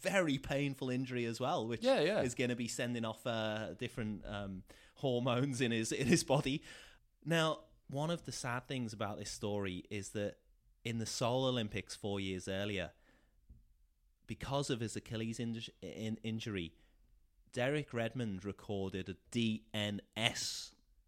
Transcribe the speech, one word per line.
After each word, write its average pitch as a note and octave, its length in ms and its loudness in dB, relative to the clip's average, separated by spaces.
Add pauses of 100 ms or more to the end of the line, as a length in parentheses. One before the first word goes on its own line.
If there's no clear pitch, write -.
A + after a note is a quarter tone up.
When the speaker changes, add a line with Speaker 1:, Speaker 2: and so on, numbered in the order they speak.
Speaker 1:
very F3 380 4
painful C#3 520 0
injury B2+ 340 0
as A#2 140 -2
well, B2+ 300 0
which A#2 140 -2
Speaker 2:
Yeah, B3 180 6
yeah. F3 220 4
Speaker 1:
is A#2+ 120 0
gonna B2 220 2
be A#2+ 120 -2
sending A#2+ 360 -2
off, A2 220 -6
uh, A2 520 -2
different, G#2+ 480 -4
um, G2 360 -6 (320)
hormones B2 680 2
in A#2+ 120 4
his, A2+ 200 2
in C3 160 0
his E3 160 8
body. C#3 380 4 (600)
Now, D#3+ 360 2 (280)
one C#3+ 220 -2
of E3+ 140 -4
the B2+ 80 -6
sad B2 340 -4
things B2 260 -2
about G#2+ 260 -4
this G2+ 120 -8
story G2+ 580 -2
is G2+ 220 -4
that G#2 260 -2 (480)
in A#2 140 -2
the A2 80 -2
Seoul B2+ 400 2
Olympics A2 480 0
four G2+ 240 -2
years F#2+ 300 -2
earlier, F#2+ 420 0 (1400)
because C3+ 440 -2
of B2 80 2
his A2+ 160 -2
Achilles A2+ 460 -4
inj-, A#2 300 -4 (120)
in-, A2 400 -4
injury, A2 500 -2 (800)
Derek C#3 400 0
Redmond A2+ 520 -2
recorded F#2+ 640 -2
a F#2 80 -6 (160)
D A2+ 320 2 (100)
N G#2 260 -2 (160)
S, - 540 -2 (380)